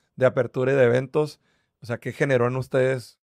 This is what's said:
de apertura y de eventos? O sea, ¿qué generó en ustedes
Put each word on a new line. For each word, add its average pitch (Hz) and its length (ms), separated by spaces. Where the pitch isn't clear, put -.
de 127 100
apertura 127 460
y 139 40
de 135 80
eventos? 131 560
O - 40
sea, 113 140
¿qué 123 120
generó 127 360
en 127 80
ustedes 131 720